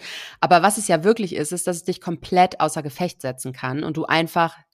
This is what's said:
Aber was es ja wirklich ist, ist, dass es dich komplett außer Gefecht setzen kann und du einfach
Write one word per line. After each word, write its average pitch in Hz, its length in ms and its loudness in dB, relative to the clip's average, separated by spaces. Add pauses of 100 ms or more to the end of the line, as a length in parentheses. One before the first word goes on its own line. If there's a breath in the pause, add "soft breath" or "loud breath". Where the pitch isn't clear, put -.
(400 loud breath)
Aber 170 220 6
was 202 140 4
es 202 120 -6
ja 165 160 2
wirklich 214 300 2
ist, 151 180 -4
ist, 175 140 -6
dass 180 100 -2
es - 80 -12
dich - 180 -4
komplett 180 580 0
außer 156 220 0
Gefecht 170 400 -6
setzen 127 320 -8
kann 131 280 -6
und 156 140 -4
du 202 80 -4
einfach 165 500 0 (200)